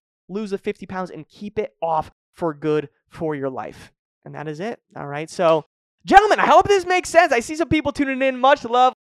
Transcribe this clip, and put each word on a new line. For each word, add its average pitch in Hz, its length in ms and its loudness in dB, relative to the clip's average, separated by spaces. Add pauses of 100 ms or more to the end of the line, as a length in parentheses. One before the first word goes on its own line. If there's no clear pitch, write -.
(280)
lose 202 220 -6
the 196 80 -4
fifty 208 280 -8
pounds, 185 240 -8
and 156 160 -16
keep - 320 -10
it 208 240 -6
off 160 300 -2 (200)
for 165 220 -4
good 151 360 -2 (180)
for 156 260 -6
your 135 160 -4
life. 107 420 -12 (320)
And 143 100 -16
that 147 120 -12
is 156 140 -10
it, 226 200 -8 (140)
all 147 140 -12
right? 147 200 -8
So, 165 360 4 (400)
gentlemen, 381 340 4
I - 80 0
hope 359 220 4
this 392 180 2
makes 359 220 -2
sense. 330 240 4
I 240 80 0
see 311 160 -10
some 311 120 -2
people 294 220 0
tuning 269 320 -4
in. 262 160 0
Much 269 260 4
love. 247 280 2 (120)